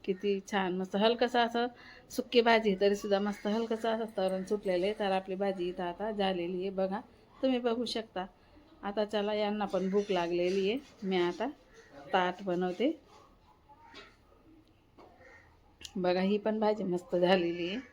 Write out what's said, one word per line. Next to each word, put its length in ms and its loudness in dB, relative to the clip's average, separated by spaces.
किती 340 -2
छान 260 0
मस्त 180 -4
हलकंसं 440 2
असं 280 0
सुकी 320 2
भाजी, 400 4
तरीसुद्धा 380 2
मस्त 280 -4
हलकंसं 420 -2
असं 280 -4
तरण 260 0
सुटलेलं 420 0
आहे. 140 0
तर 120 0
आपली 240 -2
भाजी 340 -2
इथं 140 -6
आता 280 -4
झालेली 500 -2
आहे, 80 -4
बघा, 300 -2
तुम्ही 180 2
बघू 260 0
शकता. 400 -6
आता 220 -2
चला, 280 -2
यांना 320 0
पण 240 0
भूक 220 0
लागलेली 580 2
आहे, 100 -2
मी 140 0
आता 300 0
ताट 300 0
बनवते. 560 -2
बघा, 260 2
ही 160 2
पण 220 -2
भाजी 240 2
मस्त 320 -2
झालेली 540 4
आहे. 80 -4